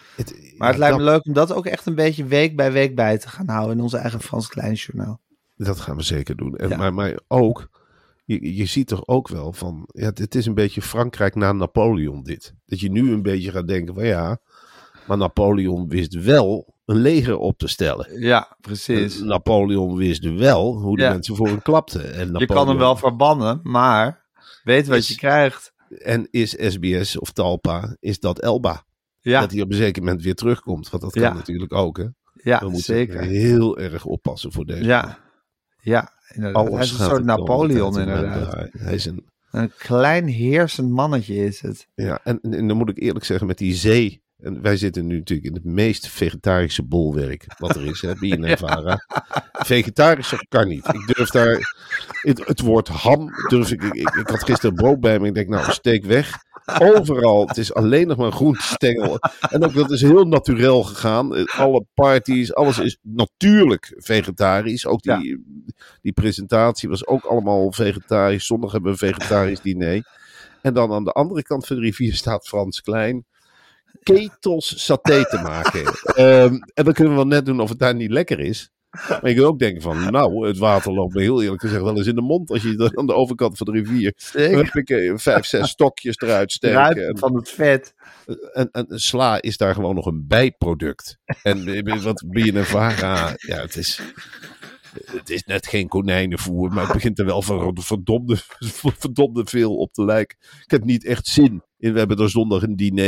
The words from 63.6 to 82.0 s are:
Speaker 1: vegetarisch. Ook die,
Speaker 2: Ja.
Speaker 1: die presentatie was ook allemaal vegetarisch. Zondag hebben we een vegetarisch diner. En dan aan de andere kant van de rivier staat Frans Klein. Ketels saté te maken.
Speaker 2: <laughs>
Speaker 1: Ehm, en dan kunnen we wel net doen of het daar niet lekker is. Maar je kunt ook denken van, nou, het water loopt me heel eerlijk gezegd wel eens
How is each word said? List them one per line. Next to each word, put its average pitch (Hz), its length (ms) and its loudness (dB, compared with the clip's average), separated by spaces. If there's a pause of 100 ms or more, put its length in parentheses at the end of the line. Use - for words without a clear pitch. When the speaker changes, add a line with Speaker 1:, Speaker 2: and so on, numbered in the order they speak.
Speaker 1:
vegetarisch. 104 880 -2
Ook 110 160 -2
die, 131 100 -2 (180)
Speaker 2:
Ja. 65 80 -8 (640)
Speaker 1:
die 104 120 -4
presentatie 110 760 0
was 95 180 -6
ook 131 160 0
allemaal 101 500 2
vegetarisch. 101 720 0
Zondag 117 260 -2
hebben 98 260 -2
we 104 80 -2
een 95 80 2
vegetarisch 98 480 -2
diner. 90 420 -2 (580)
En 131 120 0
dan 117 180 2
aan 104 120 -2
de 95 80 -2
andere 156 320 -2
kant 135 240 -6
van 135 80 -4
de 120 60 -4
rivier 113 340 0
staat - 320 -4
Frans 101 340 -4
Klein. 113 440 -4 (800)
Ketels 190 800 0
saté 143 400 4
te 101 180 -4
maken. 82 420 -2
Speaker 2:
<laughs> - 60 0 (240)
Speaker 1:
Ehm, 127 380 8 (200)
en 147 100 0
dan 156 100 4
kunnen 156 200 4
we 139 60 4
wel 135 80 2
net 143 180 2
doen 131 140 0
of 110 100 0
het 120 100 -8
daar 127 160 2
niet 113 160 -4
lekker 135 280 0
is. - 320 -6 (360)
Maar - 220 -4
je 120 60 4
kunt 131 120 6
ook 156 120 0
denken 95 220 0
van, 85 300 -2
nou, 113 360 2
het 101 100 0
water 101 360 2
loopt 92 200 -2
me 98 80 0
heel 117 220 2
eerlijk 98 180 -2
gezegd 107 200 -2
wel 107 160 -2
eens 101 100 0